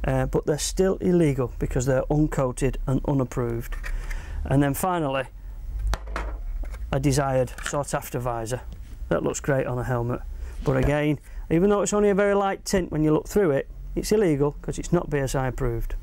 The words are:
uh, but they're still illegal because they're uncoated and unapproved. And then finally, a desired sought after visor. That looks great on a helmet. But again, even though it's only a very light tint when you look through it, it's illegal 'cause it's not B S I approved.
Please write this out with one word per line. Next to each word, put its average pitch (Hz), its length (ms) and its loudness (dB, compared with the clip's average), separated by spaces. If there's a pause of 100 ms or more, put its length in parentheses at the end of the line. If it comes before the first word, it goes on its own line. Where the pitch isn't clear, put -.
uh, 131 220 2
but - 180 0
they're 147 120 2
still - 400 2
illegal 147 600 4
because 135 260 0
they're 135 180 4
uncoated 147 760 2 (100)
and 135 180 2
unapproved. 123 720 -2 (680)
And 139 180 4
then 139 100 2
finally, 143 520 0 (1700)
a 143 80 0
desired 135 520 2 (120)
sought 143 320 -4
after 139 240 -4
visor. 120 420 -4 (480)
That - 140 0
looks - 160 -2
great 135 260 0
on 123 140 -4
a 120 40 -2
helmet. 120 380 -2 (420)
But 135 140 2
again, 147 400 2 (320)
even 175 220 4
though 202 100 4
it's 185 100 0
only 208 200 4
a - 20 4
very 202 220 4
light 196 300 0
tint 185 260 0
when 151 120 0
you 151 80 4
look - 160 2
through 202 220 4
it, 135 180 2 (280)
it's - 160 0
illegal 147 500 4
'cause - 160 -6
it's - 160 -2
not 170 160 2
B 147 80 0
S 135 160 0
I 131 140 0
approved. 117 560 -2